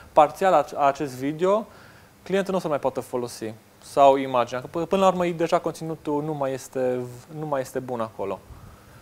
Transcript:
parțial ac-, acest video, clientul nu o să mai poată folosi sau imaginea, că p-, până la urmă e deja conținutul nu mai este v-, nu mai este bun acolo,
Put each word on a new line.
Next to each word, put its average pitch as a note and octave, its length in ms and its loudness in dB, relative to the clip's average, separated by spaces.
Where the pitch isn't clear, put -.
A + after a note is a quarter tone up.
parțial D#3+ 420 4
ac-, D3 240 2
acest C#3 360 0
video, D#3 520 -2
clientul F#3+ 280 -2
nu F#3 80 0
o - 20 0
să F3 60 -6
mai D3 120 0
poată C3 200 -2
folosi A#2 540 -8
sau C#3 320 6
imaginea, B2+ 460 0
că D3 60 -12
p-, E3 200 -6
până G3 140 2
la F#3+ 60 6
urmă F3+ 180 2
e F3 60 0
deja E3 280 0
conținutul D#3 640 -4
nu D#3 100 -4
mai C#3 200 -2
este B2+ 460 -4
v-, B2 400 -12
nu D#3 60 -8
mai C#3+ 160 -2
este B2+ 180 -8
bun B2+ 200 -6
acolo, G2 400 -6